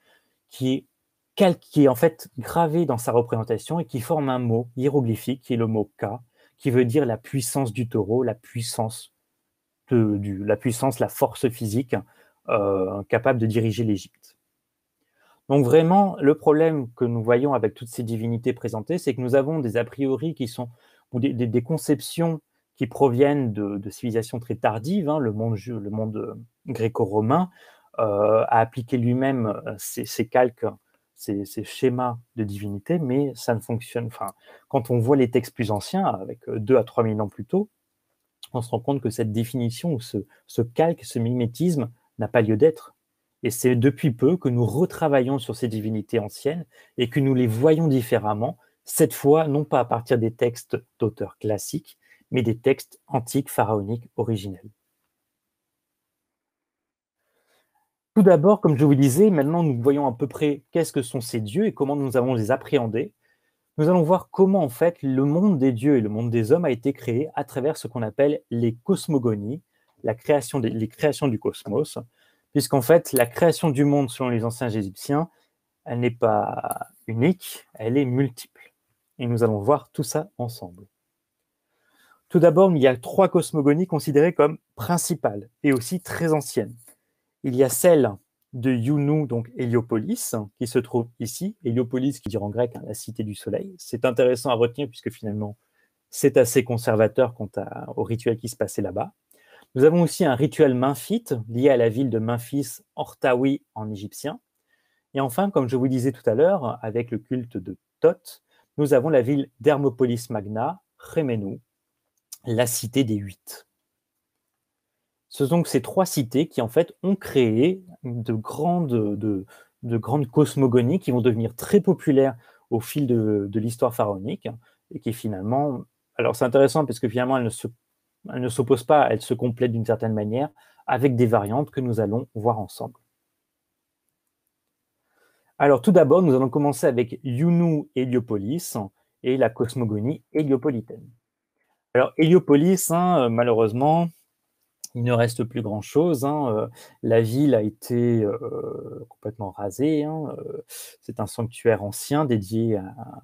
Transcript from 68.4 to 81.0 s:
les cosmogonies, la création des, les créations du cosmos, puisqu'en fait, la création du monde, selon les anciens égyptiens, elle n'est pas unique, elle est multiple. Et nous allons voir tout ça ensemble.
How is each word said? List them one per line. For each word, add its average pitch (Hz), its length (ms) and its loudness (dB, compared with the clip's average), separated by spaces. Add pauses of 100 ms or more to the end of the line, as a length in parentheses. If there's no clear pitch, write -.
les 117 240 0 (100)
cosmogonies, 123 800 -2 (400)
la - 120 -2
création 139 460 0
des, 113 80 -2
les 110 200 -4
créations 147 380 -2
du 113 120 -2
cosmos, - 600 -6 (540)
puisqu'en 139 300 0
fait, 165 320 4
la 123 100 4
création 160 460 2
du 143 160 2
monde, 143 240 2
selon 127 180 -6
les 117 160 -2
anciens 120 240 -4
égyptiens, 110 600 -4 (560)
elle 120 140 -6
n'est 120 100 0
pas 110 760 -2 (200)
unique, 123 640 -2
elle 113 240 -4
est 143 80 2
multiple. 127 680 -4 (440)
Et 123 80 -6
nous 117 160 0
allons 110 160 2
voir 131 320 -2
tout - 120 -4
ça 151 340 -6
ensemble. 101 480 -12 (1400)